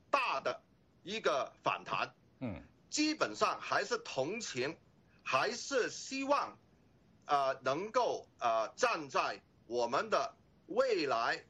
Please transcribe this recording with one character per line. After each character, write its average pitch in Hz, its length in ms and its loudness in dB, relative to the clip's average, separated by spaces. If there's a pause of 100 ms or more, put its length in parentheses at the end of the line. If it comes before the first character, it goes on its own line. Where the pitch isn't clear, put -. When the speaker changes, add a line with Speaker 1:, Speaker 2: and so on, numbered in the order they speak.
(100)
Speaker 1:
大 226 300 2
的 - 200 -2 (440)
一 208 160 -6
个 147 320 0 (100)
反 92 220 0
弹。 107 280 -2 (280)
Speaker 2:
嗯。 95 200 -6 (280)
Speaker 1:
基 302 260 0
本 117 220 -2
上 185 240 2
还 151 240 0
是 226 140 -2
同 180 420 -4
情， 135 360 -4 (460)
还 - 300 0
是 233 360 -2
希 269 360 -6
望， 269 340 0 (680)
呃， 139 360 2
能 143 300 0
够， 208 340 0 (140)
呃， 113 300 2
站 190 380 0
在 131 320 0 (280)
我 120 180 2
们 165 240 0
的 170 240 0 (320)
未 214 400 2
来 131 440 2